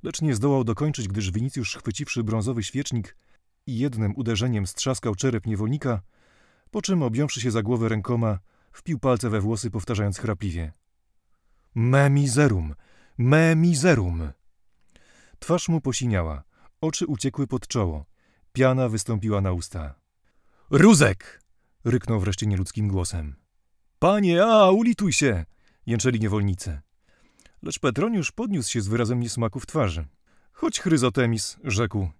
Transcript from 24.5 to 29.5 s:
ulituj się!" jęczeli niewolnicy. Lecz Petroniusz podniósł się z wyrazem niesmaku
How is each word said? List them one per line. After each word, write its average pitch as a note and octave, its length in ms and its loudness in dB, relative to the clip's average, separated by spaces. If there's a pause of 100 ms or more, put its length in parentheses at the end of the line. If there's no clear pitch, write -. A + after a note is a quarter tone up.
ulituj G#3 420 2
się!" A2 320 0 (420)
jęczeli A#2 340 0
niewolnicy. G2 600 -2 (840)
Lecz - 160 -10
Petroniusz G3+ 540 -2
podniósł G3 380 -4
się A#2 100 -2
z G2 80 -4
wyrazem A#2 320 0
niesmaku A#2 400 -4